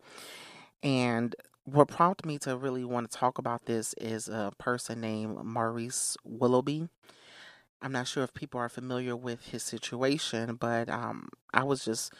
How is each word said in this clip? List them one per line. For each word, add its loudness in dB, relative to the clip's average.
And 2
what 8
prompted 4
me -2
to 0
really -2
wanna -2
talk 2
about -2
this 0
is -4
a -2
person -2
named -2
Maurice -2
Willoughby. 2
I'm -4
not 0
sure 0
if -4
people -8
are -2
familiar -4
with -6
his -6
situation, 0
but, 2
um, -4
I 6
was 0
just -2